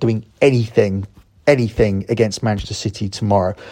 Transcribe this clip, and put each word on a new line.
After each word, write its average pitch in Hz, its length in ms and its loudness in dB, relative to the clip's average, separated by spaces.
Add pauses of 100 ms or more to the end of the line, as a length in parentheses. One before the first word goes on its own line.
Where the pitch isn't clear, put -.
doing 113 240 0 (160)
anything, 107 640 2 (400)
anything 110 640 2
against 110 340 0
Manchester 107 320 -2
City 101 360 -6
tomorrow. 101 440 0 (180)